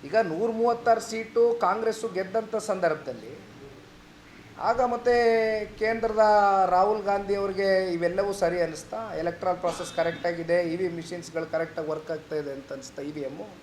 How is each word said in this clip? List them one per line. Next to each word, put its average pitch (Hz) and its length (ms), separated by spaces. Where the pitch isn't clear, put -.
ಈಗ 143 120
ನೂರ 214 360
ಮೂವತ್ತಾರು 233 500
ಸೀಟು 233 600
ಕಾಂಗ್ರೆಸ್ಸು 214 460
ಗೆದ್ದಂಥ 202 480
ಸಂದರ್ಭದಲ್ಲಿ 151 960
ಆಗ 233 220
ಮತ್ತೆ 240 320
ಕೇಂದ್ರದ 220 540
ರಾಹುಲ್ 196 340
ಗಾಂಧಿ 202 320
ಅವ್ರಿಗೆ 190 580
ಇವೆಲ್ಲವೂ 180 400
ಸರಿ 180 280
ಅನ್ನಿಸ್ತಾ, 208 540
ಎಲೆಕ್ಟ್ರಲ್ 170 420
ಪ್ರಾಸೆಸ್ 170 380
ಕರೆಕ್ಟ್ 165 300
ಆಗಿದೆ, 170 480
ಇ - 20
ವಿ 180 140
ಮಿಷಿನ್ಸ್‌ಗಳು 165 600
ಕರೆಕ್ಟಾಗಿ 160 360
ವರ್ಕ್ 156 240
ಆಗ್ತಾ 156 240
ಇದೆ 143 160
ಅಂತ 135 220
ಅನಿಸ್ತಾ 135 280
ಇ 147 100
ವಿ 151 100
ಎಮ್ಮು? 151 260